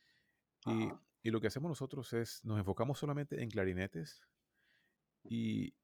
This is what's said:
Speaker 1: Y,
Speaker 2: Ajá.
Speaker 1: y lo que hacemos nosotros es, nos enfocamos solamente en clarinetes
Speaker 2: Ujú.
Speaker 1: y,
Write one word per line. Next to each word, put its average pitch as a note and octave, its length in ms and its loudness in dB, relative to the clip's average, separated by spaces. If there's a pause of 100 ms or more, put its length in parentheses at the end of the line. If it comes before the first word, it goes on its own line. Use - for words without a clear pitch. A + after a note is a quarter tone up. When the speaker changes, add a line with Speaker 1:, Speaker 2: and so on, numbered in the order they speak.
(640)
Speaker 1:
Y, A2+ 180 2
Speaker 2:
Ajá. - 180 -2 (220)
Speaker 1:
y A2+ 80 2
lo A2 100 4
que A2 60 4
hacemos C#3+ 220 0
nosotros C3+ 440 -4
es, A#2 320 -2
nos A2 140 2
enfocamos G#2+ 400 2
solamente C#3+ 420 -2
en A#2 80 -2
clarinetes G2 720 0 (1000)
Speaker 2:
Ujú. A2+ 100 -6
Speaker 1:
y, A2 400 0 (100)